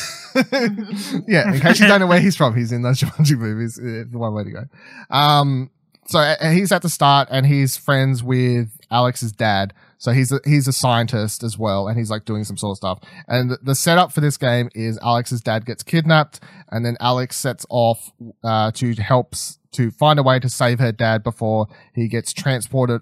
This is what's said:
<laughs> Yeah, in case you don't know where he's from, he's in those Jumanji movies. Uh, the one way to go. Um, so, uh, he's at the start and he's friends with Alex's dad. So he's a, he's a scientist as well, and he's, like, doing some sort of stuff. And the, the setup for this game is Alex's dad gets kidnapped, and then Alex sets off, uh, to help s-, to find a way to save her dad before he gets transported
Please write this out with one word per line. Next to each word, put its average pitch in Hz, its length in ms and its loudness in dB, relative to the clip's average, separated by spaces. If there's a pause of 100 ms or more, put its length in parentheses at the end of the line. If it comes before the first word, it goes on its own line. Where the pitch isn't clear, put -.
(360)
<laughs> 214 920 -4
Yeah, 196 260 2
in 135 80 0
case 170 180 4
you 208 80 6
don't 202 120 6
know 185 80 2
where 175 120 6
he's 180 160 4
from, 127 200 2
he's 120 160 -2
in 120 100 -2
those 123 180 0
Jumanji 147 380 2
movies. 113 420 -6
Uh, 117 320 -8
the 120 60 -10
one 113 160 -4
way 107 100 -4
to 104 80 -10
go. 107 120 -12 (520)
Um, 143 540 4 (380)
so, 175 120 2
uh, 156 320 2
he's 185 200 2
at 180 100 2
the 175 80 -2
start 139 420 4
and 131 140 2
he's 139 320 2
friends 135 460 0
with 123 460 0 (220)
Alex's 123 400 0
dad. 98 420 -2 (240)
So - 140 -4
he's 127 200 2
a, 135 140 -2
he's 143 220 2
a 135 60 -2
scientist 117 680 0
as 110 160 -8
well, 98 300 -2
and 113 100 -4
he's, 110 140 -4
like, 110 140 -8
doing 107 180 -6
some 101 140 -10
sort 104 160 -6
of 95 40 -10
stuff. 92 220 -6 (280)
And 123 220 -2
the, 127 140 -6
the 135 120 -2
setup 170 360 2
for - 80 -4
this 147 180 0
game 120 380 0
is 110 260 -6
Alex's 120 400 -2
dad 110 240 -4
gets 120 180 -10
kidnapped, 156 580 0 (280)
and 113 160 -4
then 120 140 -6
Alex 127 380 -2
sets - 320 -6
off, 117 420 0 (320)
uh, 110 280 0
to 120 240 -4
help 123 380 0
s-, - 240 -12 (140)
to 120 200 -2
find 151 280 2
a 139 40 0
way 131 140 4
to 127 120 -4
save 120 300 0
her 123 120 2
dad 110 320 0
before 110 440 -2 (280)
he 113 140 -2
gets 113 240 -6
transported 123 680 -2